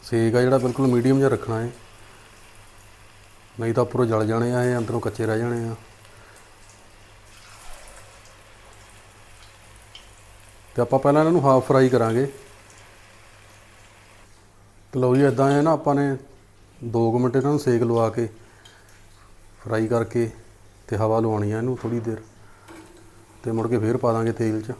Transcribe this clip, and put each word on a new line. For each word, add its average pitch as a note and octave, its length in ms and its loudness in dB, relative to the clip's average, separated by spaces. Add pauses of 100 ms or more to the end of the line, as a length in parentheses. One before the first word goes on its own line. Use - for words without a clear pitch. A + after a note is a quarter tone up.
ਸੇਕ A2+ 320 0
ਆ B2 60 4
ਜਿਹੜਾ, B2+ 160 2
ਬਿਲਕੁਲ B2+ 300 0
ਮੀਡੀਅਮ B2 300 2
ਜਿਹਾ C#3 120 4
ਰੱਖਣਾ A2+ 300 -4
ਹੈ, A#2+ 120 -6 (1900)
ਨਹੀਂ A2+ 160 -4
ਤਾਂ B2 100 2
ਉੱਪਰੋਂ B2+ 220 0
ਜਲ A2 220 0
ਜਾਣੇ A#2 260 0
ਆ B2 100 0
ਇਹ, B2 140 0
ਅੰਦਰੋਂ A2+ 240 -4
ਕੱਚੇ A2+ 240 -6
ਰਹਿ A2 140 -2
ਜਾਣੇ A#2 300 -4
ਆ। A2+ 60 -8 (4000)
ਤੇ B2 60 0
ਆਪਾਂ C3 180 2
ਪਹਿਲਾਂ D3 220 4
ਇਹਨਾਂ D#3+ 100 2
ਨੂੰ F3 120 2
ਹਾਫ C3 240 4
ਫਰਾਈ C3 220 4
ਕਰਾਂਗੇ। A#2 360 2 (2750)
ਤੇ C3 60 -4
ਲਓ B2+ 160 4
ਜੀ, C#3 100 4
ਇੱਦਾਂ C3+ 260 2
ਹੈ C#3+ 100 2
ਨਾ, D#3+ 100 2
ਆਪਾਂ D3 240 0
ਨੇ C#3 220 -2 (640)
ਦੋ A2+ 300 0
ਕੁ A#2+ 80 0
ਮਿੰਟ B2+ 160 0
ਇਹਨਾਂ C3+ 160 0
ਨੂੰ D3 80 0
ਸੇਕ A#2+ 240 0
ਲਵਾ A#2 260 2
ਕੇ, A2+ 180 -4 (1300)
ਫਰਾਈ A2 280 -4
ਕਰਕੇ A#2 420 -2 (580)
ਤੇ A2 100 -4
ਹਵਾ A2 220 2
ਲਵਾਉਣੀ G#2+ 320 0
ਆ A2 60 -4
ਇਹਨੂੰ B2 200 -4
ਥੋੜ੍ਹੀ A#2 220 -6
ਦੇਰ, A2 220 -8 (1200)
ਤੇ A#2 80 -4
ਮੁੜ A2+ 180 -2
ਕੇ A#2+ 100 0
ਫੇਰ A2 180 0
ਪਾ B2 160 0
ਦਾਂਗੇ A2+ 180 -2
ਤੇਲ A2 300 -2
'ਚ। A2 180 -10